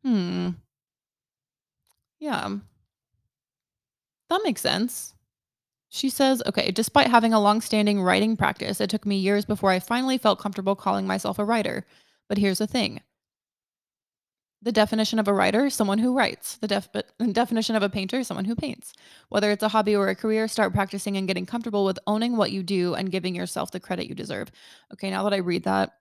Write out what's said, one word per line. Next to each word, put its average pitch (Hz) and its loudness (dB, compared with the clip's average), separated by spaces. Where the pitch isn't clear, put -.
Hmm. 180 0
Yeah. 254 -4
That 370 2
makes 262 0
sense. - -4
She - -4
says, 269 2
okay, - 0
"Despite 233 4
having 233 6
a 220 6
long-standing 208 2
writing 196 4
practice, - -2
it 202 0
took - -4
me 202 0
years 202 2
before 196 0
I 185 4
finally 254 0
felt 214 2
comfortable 196 -2
calling 196 -2
myself 190 -2
a 208 -2
writer. 220 -2
But 202 0
here's 196 2
the 214 0
thing. - -4
The 226 -2
definition 220 2
of 208 2
a 202 4
writer, 202 4
someone 208 0
who 247 2
writes. - -2
The 214 -6
def-, 196 -2
uh, 208 -2
definition 226 0
of 208 2
a 202 2
painter, 196 -2
someone 196 -6
who 233 -2
paints. - -8
Whether 208 2
it's 208 0
a 214 0
hobby 214 2
or 196 2
a 190 -2
career, 220 -2
start 196 0
practicing 196 -2
and 190 -2
getting 185 -4
comfortable 214 -2
with 190 -2
owning 226 0
what 196 2
you 190 -4
do 180 0
and 190 -4
giving 180 -4
yourself 180 -6
the 185 -10
credit - -6
you - -12
deserve." - -8
Okay, 196 -8
now 190 -4
that 202 0
I 196 0
read 175 -2
that 190 0